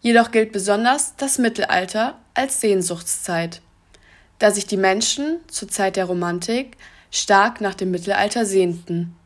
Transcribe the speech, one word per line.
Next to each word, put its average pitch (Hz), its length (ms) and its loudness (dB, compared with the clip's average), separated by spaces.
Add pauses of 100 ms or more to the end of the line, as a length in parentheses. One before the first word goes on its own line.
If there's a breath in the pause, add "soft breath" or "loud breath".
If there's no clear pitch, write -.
Jedoch 233 320 4
gilt 220 200 2
besonders 214 640 0
das 277 220 -2
Mittelalter 220 800 -2 (160)
als 269 260 -2
Sehnsuchtszeit, 175 1000 -2 (760 soft breath)
da 208 120 6
sich 202 160 -2
die 208 100 -2
Menschen 226 640 0 (100)
zur - 200 -10
Zeit 190 280 -2
der 190 100 -2
Romantik 180 680 -4 (340 loud breath)
stark 208 500 2
nach 196 140 -4
dem 185 180 -4
Mittelalter 196 520 0
sehnten. 175 720 0 (120)